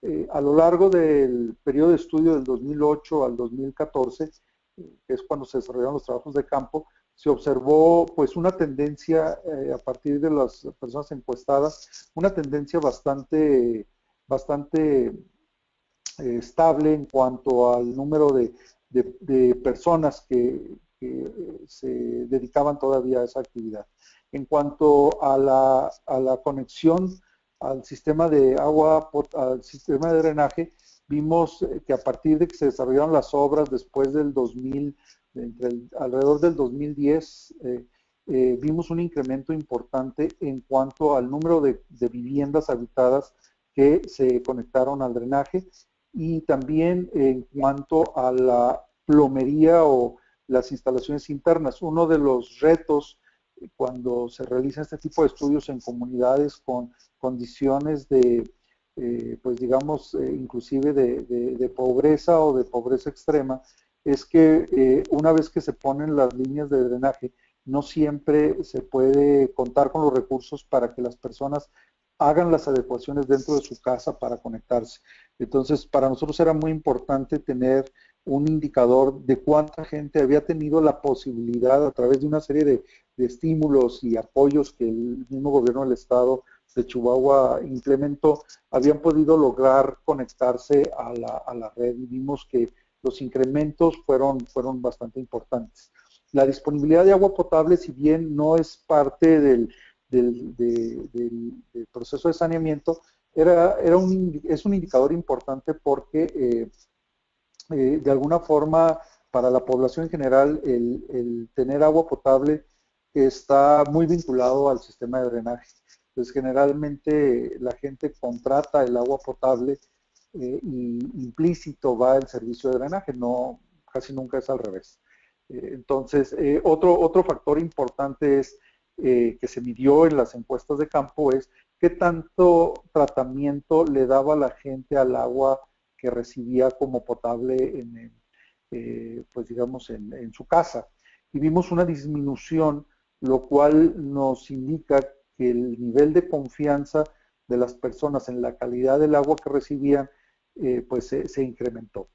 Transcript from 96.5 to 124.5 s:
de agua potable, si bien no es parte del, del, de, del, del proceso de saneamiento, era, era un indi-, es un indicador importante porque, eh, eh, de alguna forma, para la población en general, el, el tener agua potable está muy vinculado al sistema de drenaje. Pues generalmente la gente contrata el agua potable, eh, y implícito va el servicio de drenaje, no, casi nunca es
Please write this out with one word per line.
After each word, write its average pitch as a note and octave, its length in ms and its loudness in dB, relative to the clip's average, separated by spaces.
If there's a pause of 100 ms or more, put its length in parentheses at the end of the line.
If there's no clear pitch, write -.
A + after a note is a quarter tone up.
de G3 60 8
agua G3 240 6
potable, E3+ 420 2
si E3+ 140 -6
bien D3+ 440 0
no D3+ 200 2
es - 320 -2
parte D#3 520 4
del, B2 320 4 (380)
del, B2 460 0
de, A#2 580 -4
del, A#2+ 580 -10
del A#2 200 -12
proceso B2+ 360 -6
de E3 60 0
saneamiento, E3 680 -4 (340)
era, F3 440 6
era F3 180 4
un F#3 140 2
indi-, F#3 340 -2
es - 200 -2
un G3+ 80 0
indicador D3 400 2
importante C3+ 640 -6
porque, D3 480 -2 (100)
eh, A#2 380 -2 (1000)
eh, C#3+ 340 0
de C#3 80 2
alguna C#3+ 280 0
forma, D#3+ 600 2 (300)
para B2+ 220 2
la B2+ 120 2
población B2+ 420 -2
en D#3+ 40 -8
general, C#3+ 540 2
el, A#2+ 460 -2
el A#2+ 440 -6
tener C3+ 300 0
agua D#3+ 240 4
potable C#3 580 0 (480)
está C#3 800 4
muy D#3+ 160 2
vinculado C#3 640 0
al B2 100 0
sistema B2 420 -8
de B2+ 80 -2
drenaje. A#2+ 380 -8 (480)
Pues A#2+ 160 -6
generalmente C#3+ 1300 0
la B2 120 -6
gente C#3 480 -8
contrata C3 640 -2
el B2 140 -2
agua B2+ 200 -2
potable, C3 600 -4 (540)
eh, C3 280 -8
y B2 380 -8 (240)
implícito C#3+ 760 -4
va B2+ 200 4
el C3+ 100 -2
servicio A#2+ 420 -8
de B2+ 80 0
drenaje, D3+ 360 -6
no, B2 460 -6 (320)
casi C3+ 220 -10
nunca C3 240 -8
es B2+ 120 -8